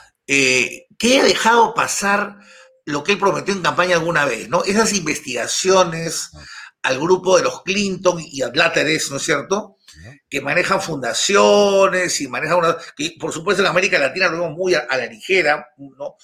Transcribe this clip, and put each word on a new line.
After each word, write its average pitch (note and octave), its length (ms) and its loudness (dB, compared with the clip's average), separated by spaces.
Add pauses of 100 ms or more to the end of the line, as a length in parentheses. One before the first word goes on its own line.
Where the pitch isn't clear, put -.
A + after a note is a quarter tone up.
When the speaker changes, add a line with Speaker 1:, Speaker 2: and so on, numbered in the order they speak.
(260)
Speaker 1:
eh, C3 600 0 (100)
que A#3+ 160 2
haya - 120 4
dejado A3+ 480 4
pasar G3+ 640 -2 (480)
lo D3 180 -4
que G3 80 -2
él G3+ 80 0
prometió F3+ 340 -2
en F#3+ 80 -6
campaña E3+ 360 0
alguna D#3+ 280 0
vez, A2+ 240 -6
¿no? F3 140 0
Esas G3+ 300 0
investigaciones E3 1400 -2
Speaker 2:
Ah. D3+ 60 -18 (440)
Speaker 1:
al C3 160 -2
grupo F3+ 380 4
de D3 60 4
los - 200 -4
Clinton F#3+ 560 -2
y C#3 220 -10
a A#2+ 80 -2
Blatterés, D#3 640 0
¿no - 60 -8
es - 60 -8
cierto? D#3+ 520 -4 (280)
Speaker 2:
Ya. A#2 100 -20 (160)
Speaker 1:
Que C#3 120 -6
manejan F3 380 0
fundaciones G3 1400 2
y C#3 60 -12
manejan D3+ 320 0
una, E3 180 2 (180)
que D#3+ 240 -6
por D#3 120 -8
supuesto F#3 300 -2
en F#3 80 2
América F3+ 300 2
Latina D3 300 0
lo E3 100 -4
vemos E3 180 -4
muy F3+ 160 0
a, D3+ 160 0
a C3 60 0
la B2 100 -2
ligera, D3 640 -2 (100)
¿no? C#3 460 -14